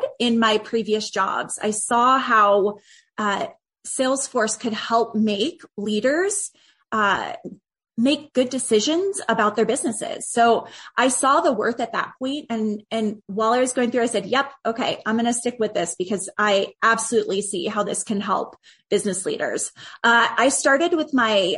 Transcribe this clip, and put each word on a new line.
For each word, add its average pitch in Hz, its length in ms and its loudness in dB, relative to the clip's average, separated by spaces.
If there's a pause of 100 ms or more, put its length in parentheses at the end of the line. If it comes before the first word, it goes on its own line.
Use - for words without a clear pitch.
(180)
in 233 200 2
my 220 200 4
previous 214 500 -2
jobs. 190 540 -2
I 214 80 0
saw 240 480 2
how, 208 580 4 (400)
uh, 202 300 -2 (400)
Salesforce 262 760 -2
could 220 140 -4
help 226 400 0
make 214 480 0 (160)
leaders, 254 720 0 (420)
uh, 190 400 0 (640)
make 277 360 0
good 254 160 2
decisions 294 800 0
about 214 280 2
their 220 100 2
businesses. - 600 -4
So 233 400 4 (300)
I 254 120 4
saw 277 320 2
the 320 120 2
worth 220 280 -2
at 233 120 -6
that - 260 -6
point. 277 300 -6
And, 214 420 -2
and 214 360 -2
while 220 260 0
I 247 80 4
was 254 140 0
going 240 160 0
through, 247 100 0
I 233 60 2
said, 208 180 -2
"Yep, 254 260 -2 (140)
okay, - 400 -2
I'm 220 120 0
gonna 240 180 2
stick 240 240 -4
with 214 160 -2
this 175 240 -2
because 185 400 -4
I 208 300 2 (140)
absolutely 220 600 2
see 196 240 -6
how 208 160 -2
this 202 200 -4
can 208 200 -4
help - 340 -4 (320)
business 190 380 -2
leaders." 139 440 -4 (320)
Uh, 233 320 4
I 240 140 2
started 302 460 2
with 311 180 -2
my, 214 460 2